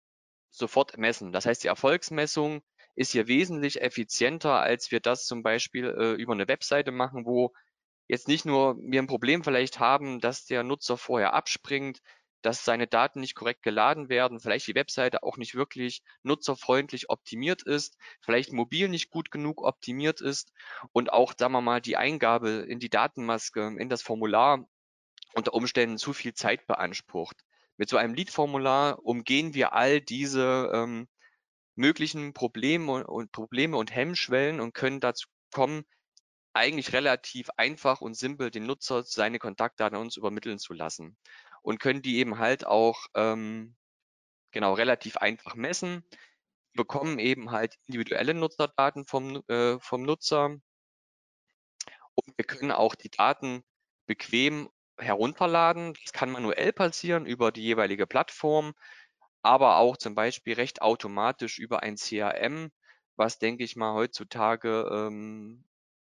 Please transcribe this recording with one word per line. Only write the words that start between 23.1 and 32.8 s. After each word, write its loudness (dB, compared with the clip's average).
in -6
das -4
Formular 2
unter 0
Umständen 0
zu -6
viel -8
Zeit -2
beansprucht. -4
Mit -2
so 2
einem 2
Lead-Formular 0
umgehen 0
wir 2
all 4
diese, 0
ähm, -2
möglichen 0
Probleme -2